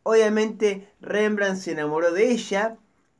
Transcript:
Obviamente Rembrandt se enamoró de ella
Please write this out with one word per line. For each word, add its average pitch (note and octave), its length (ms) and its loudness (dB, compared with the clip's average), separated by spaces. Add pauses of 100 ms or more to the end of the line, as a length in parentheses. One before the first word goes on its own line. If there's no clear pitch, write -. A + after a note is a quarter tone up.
Obviamente G#3+ 840 2 (140)
Rembrandt G3+ 580 0
se F#3 120 -8
enamoró D#3 420 0
de A3 180 2
ella A3 460 -2 (420)